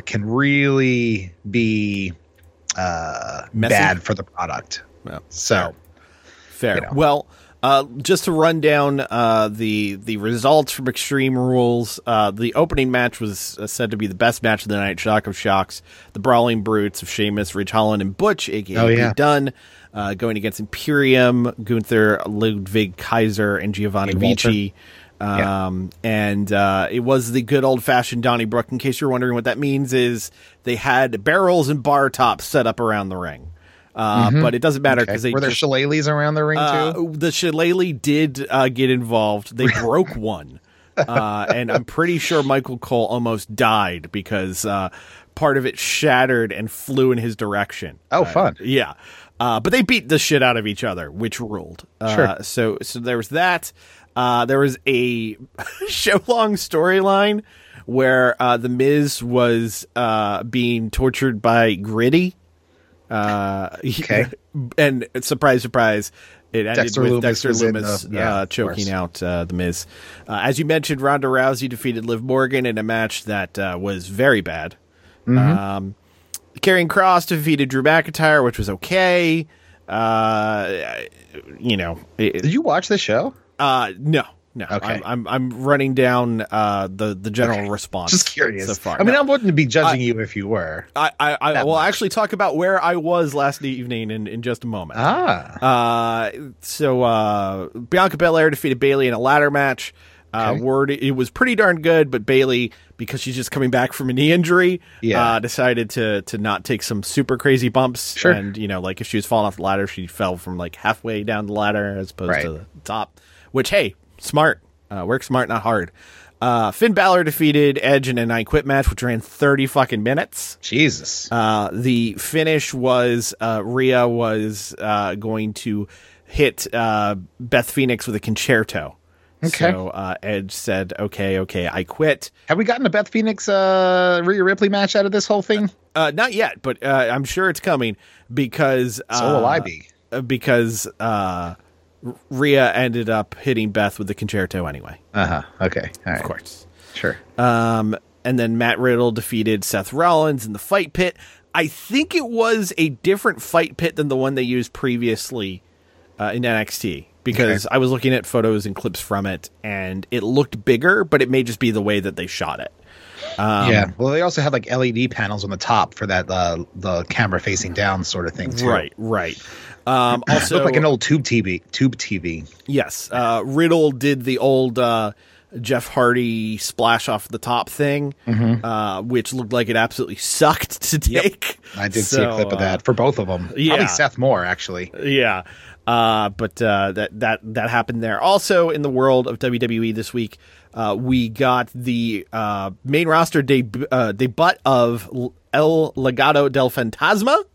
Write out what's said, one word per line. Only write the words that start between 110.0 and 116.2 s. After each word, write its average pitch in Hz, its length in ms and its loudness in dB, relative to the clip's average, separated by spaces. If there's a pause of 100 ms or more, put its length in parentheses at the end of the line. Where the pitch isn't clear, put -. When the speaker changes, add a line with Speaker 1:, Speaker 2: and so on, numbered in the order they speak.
Speaker 2:
fell 92 320 -4
from, 90 180 -12
like, 87 200 -10
halfway 107 480 -4
down 104 240 -4
the 104 60 -8
ladder 104 440 -2
as 95 140 -8
opposed 90 180 -6
Speaker 1:
Right. 76 140 0
Speaker 2:
to 82 80 -6
the 78 140 -12 (180)
top. 107 360 -8 (320)
Which, 131 200 -2
hey, 143 240 0 (240)
smart. 147 420 2 (300)
Uh, 95 160 -6
work 127 160 -2
smart, 123 260 0
not 110 140 -2
hard. 107 280 0 (480)